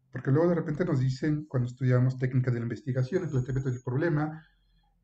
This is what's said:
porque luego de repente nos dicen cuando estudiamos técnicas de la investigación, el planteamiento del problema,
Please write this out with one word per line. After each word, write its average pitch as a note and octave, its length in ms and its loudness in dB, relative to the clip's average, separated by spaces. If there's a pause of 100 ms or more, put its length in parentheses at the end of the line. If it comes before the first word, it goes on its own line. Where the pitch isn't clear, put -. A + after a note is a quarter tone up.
(120)
porque B2+ 180 -4
luego D#3+ 200 4
de E3+ 60 2
repente D#3+ 280 -2
nos D3+ 160 2
dicen D3+ 460 0
cuando B2 220 -2
estudiamos B2+ 500 2
técnicas B2+ 340 0
de A#2 80 -2
la A#2 60 -4
investigación, B2+ 580 -2
el D#3 60 -6
planteamiento C3 400 -2
del A#2+ 120 -6
problema, D3+ 640 -2 (580)